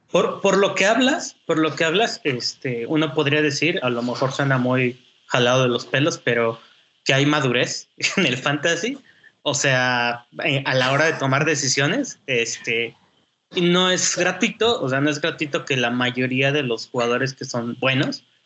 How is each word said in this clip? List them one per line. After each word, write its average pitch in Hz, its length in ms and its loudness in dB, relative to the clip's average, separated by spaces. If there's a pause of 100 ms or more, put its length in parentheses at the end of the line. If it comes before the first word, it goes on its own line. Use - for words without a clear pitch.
(120)
Por, 202 300 0
por 190 160 4
lo 196 160 2
que 185 120 2
hablas, 262 600 2
por 160 120 0
lo 156 180 0
que - 80 -2
hablas, 202 400 0
este, 123 640 -4
uno 156 260 0
podría 151 280 2
decir, 160 420 0
a 123 60 0
lo 120 120 -2
mejor 123 300 -2
suena 139 260 0
muy 123 420 0 (280)
jalado 127 360 4
de 123 60 2
los 120 160 -2
pelos, 131 320 0
pero 117 420 0 (460)
que 139 80 4
hay 135 120 4
madurez 139 600 0 (100)
<laughs> - 200 -4
en 185 80 2
el 127 120 0
fantasy, 160 600 -2 (460)
o 147 100 -2
sea, 127 720 0 (180)
eh, 139 220 0
a 139 100 0
la 127 160 2
hora 143 140 2
de 156 80 2
tomar 139 320 0
decisiones, 151 800 0
este, 117 680 -4 (680)
no 180 300 4
es - 260 -2
gratuito, 190 640 0
o 135 80 -2
sea, 135 120 0
no 147 80 2
es 147 120 -4
gratuito 151 440 -4
que 135 120 -2
la 120 140 0
mayoría 127 600 0
de 143 120 0
los 117 240 -4
jugadores 123 460 0
que - 120 -12
son 120 340 -6
buenos 131 460 0 (200)